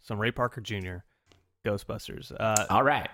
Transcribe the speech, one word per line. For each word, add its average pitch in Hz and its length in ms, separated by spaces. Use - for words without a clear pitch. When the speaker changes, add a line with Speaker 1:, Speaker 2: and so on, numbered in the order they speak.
Speaker 1:
some 107 180
Ray 113 120
Parker 123 280
Junior 95 460
Ghostbusters. - 720
Uh, 107 320
Speaker 2:
All 107 140
right. 139 300